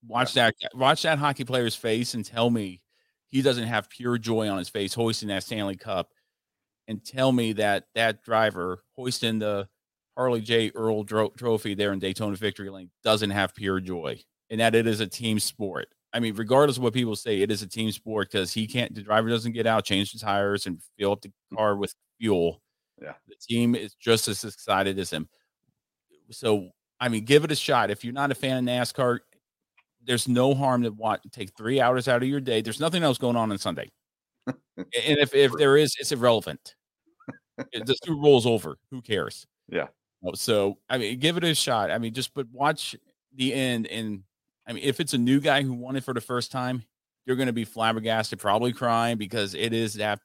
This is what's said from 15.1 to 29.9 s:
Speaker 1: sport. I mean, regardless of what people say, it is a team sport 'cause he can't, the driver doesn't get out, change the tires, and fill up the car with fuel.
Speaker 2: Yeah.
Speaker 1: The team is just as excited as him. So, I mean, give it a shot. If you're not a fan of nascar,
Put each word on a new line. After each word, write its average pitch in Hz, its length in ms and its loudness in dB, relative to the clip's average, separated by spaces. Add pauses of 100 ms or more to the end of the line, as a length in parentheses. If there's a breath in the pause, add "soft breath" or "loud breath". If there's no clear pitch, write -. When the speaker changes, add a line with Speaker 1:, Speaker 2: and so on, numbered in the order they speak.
Speaker 1:
sport. 92 480 -6 (240)
I 117 80 -2
mean, 113 160 -2
regardless 127 420 4
of 127 60 -2
what 113 100 2
people 117 220 0
say, 104 260 0
it 104 100 4
is 101 100 -2
a 101 60 -10
team 107 240 -4
sport 107 400 -6
'cause 95 200 -2
he 110 140 -2
can't, 117 300 -4
the 104 80 -12
driver 110 260 0
doesn't 117 220 -2
get 113 160 -2
out, 110 180 2
change 101 260 -2
the 113 60 -18
tires, 101 480 0
and 85 160 -8 (160)
fill 101 140 0
up 101 100 -2
the 98 100 -20 (240)
car 107 200 2
with 101 180 -4 (260)
fuel. 87 440 2 (360)
Speaker 2:
Yeah. 73 140 -14 (140)
Speaker 1:
The - 80 -20
team 120 400 0
is 107 180 -8
just - 340 2
as 104 160 -6
excited 98 540 -2
as 92 140 -4
him. 78 180 -6 (1040)
So, 104 400 0 (280)
I 123 100 0
mean, 110 160 -2
give 143 180 8
it 156 80 -2
a 147 40 0
shot. 117 360 2
If - 120 -6
you're 120 100 -8
not 139 180 0
a 127 40 -4
fan 131 220 -2
of 127 60 -2 (100)
nascar, 123 460 0 (840)